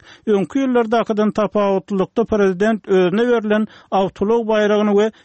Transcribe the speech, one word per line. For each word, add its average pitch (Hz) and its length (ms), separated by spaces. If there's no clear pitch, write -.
öňkü 202 360
ýyllarda 240 360
akadan 214 320
tapawutlykda 202 920
prezident 202 640
özüne 190 440
berilen 214 360
awtulog 202 560
bayragyny 214 440
we 214 200